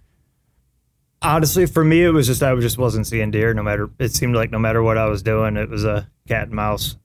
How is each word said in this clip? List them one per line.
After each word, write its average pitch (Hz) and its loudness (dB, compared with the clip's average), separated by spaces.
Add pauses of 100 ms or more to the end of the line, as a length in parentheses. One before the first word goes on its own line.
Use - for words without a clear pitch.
(1200)
Honestly, 160 2
for 160 2
me, 165 6
it 175 4
was 147 4
just, 127 0
I 131 2
just 117 -2
wasn't 110 0
seeing 110 -2
deer 110 2
no 107 -2
matter, 104 -4 (100)
it 113 -2
seemed 120 0
like 113 0
no 110 -4
matter 113 2
what 110 2
I 110 0
was 104 -2
doing, 110 0
it 107 -4
was 107 -4
a 104 -2 (180)
cat 110 -2
and 107 -10
mouse 107 -4